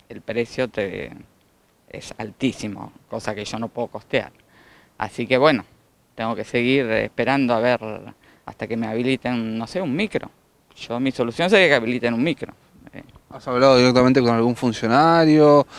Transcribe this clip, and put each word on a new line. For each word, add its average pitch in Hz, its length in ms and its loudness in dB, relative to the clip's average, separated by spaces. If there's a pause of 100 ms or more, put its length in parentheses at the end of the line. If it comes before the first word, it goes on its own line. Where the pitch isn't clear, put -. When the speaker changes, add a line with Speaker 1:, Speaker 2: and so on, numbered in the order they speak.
(100)
Speaker 1:
el 104 100 -18
precio 117 480 -6
te, 92 420 -8 (800)
es - 300 -16
altísimo, 107 720 -8 (160)
cosa 110 260 -8
que 104 120 -10
yo 110 120 -8
no 113 100 -8
puedo 117 200 -8
costear. 110 440 -6 (640)
Así 110 280 -8
que, 127 120 2
bueno, 135 260 2 (500)
tengo 113 200 -6
que 104 100 -8
seguir 127 460 0
esperando 120 640 -2
a 113 60 0
ver 120 200 0 (640)
hasta - 200 -12
que 113 120 -6
me 113 80 -6
habiliten, 117 720 -4
no 113 80 -8
sé, 180 160 -8
un 139 120 -4
micro. - 360 -6 (440)
Yo, - 240 -8
mi 131 140 -2
solución 131 380 -4
sería 190 180 6
que 143 60 4
habiliten 120 400 -2
un 117 80 -2
micro. 160 320 -6 (400)
Eh. - 80 -18 (260)
Speaker 2:
¿Has - 180 -20
hablado 131 300 6
directamente 127 460 6
con 117 80 2
algún 117 260 2
funcionario? 147 1120 4 (120)